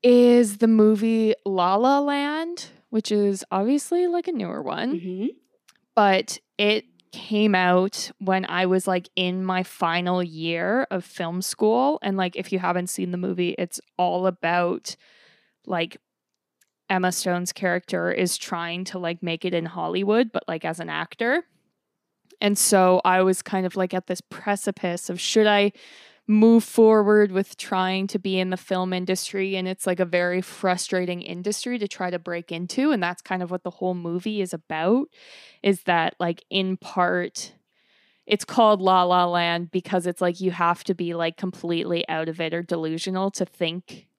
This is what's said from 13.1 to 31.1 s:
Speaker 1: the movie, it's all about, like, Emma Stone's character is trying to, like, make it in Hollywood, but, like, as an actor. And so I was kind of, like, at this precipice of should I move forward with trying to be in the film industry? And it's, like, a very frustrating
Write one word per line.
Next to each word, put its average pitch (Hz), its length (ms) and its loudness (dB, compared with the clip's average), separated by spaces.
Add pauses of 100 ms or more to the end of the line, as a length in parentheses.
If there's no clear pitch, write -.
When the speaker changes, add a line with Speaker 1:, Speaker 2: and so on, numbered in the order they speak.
Speaker 1:
the 180 60 -6
movie, 180 400 -4
it's - 220 -8 (180)
all 180 300 0
about, 175 680 -2 (680)
like, 170 320 -6 (920)
Emma 185 220 2
Stone's 180 420 -4
character 180 580 -2
is - 260 -2
trying 170 480 -8
to, 185 140 -10
like, 170 240 -6
make 165 220 -6
it 180 80 -4
in 165 120 -2
Hollywood, 185 680 0
but, - 140 -4
like, 165 180 -8
as 165 140 -6
an 165 100 -10
actor. 226 560 -4 (960)
And 208 160 2
so 185 480 4
I 185 160 4
was 185 200 2
kind 190 240 -4
of, 180 100 -6
like, 185 180 -2
at 185 140 -6
this 185 140 -6
precipice - 880 -6
of 180 100 -8
should 214 280 2
I 202 260 4 (540)
move 220 360 6
forward 214 680 6
with 190 260 -4
trying 190 500 -2
to 202 120 -4
be 185 200 -2
in 185 120 0
the 185 60 -4
film 185 360 -4
industry? 190 600 -4
And 185 120 -4
it's, 190 200 -6
like, 180 120 -2
a 185 60 2
very 180 360 0
frustrating 180 800 -4